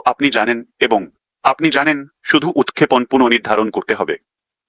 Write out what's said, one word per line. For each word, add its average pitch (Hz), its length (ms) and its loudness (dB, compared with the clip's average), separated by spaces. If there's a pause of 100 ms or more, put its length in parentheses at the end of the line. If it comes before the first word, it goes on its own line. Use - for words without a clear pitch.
আপনি 139 240 0
জানেন, 117 340 -2 (160)
এবং 110 280 0 (360)
আপনি 147 260 0
জানেন, 143 380 -2 (160)
শুধু 156 320 0
উৎক্ষেপণ - 500 0
পুনর্নির্ধারণ 113 640 0
করতে 104 260 -4
হবে। 85 220 -4 (520)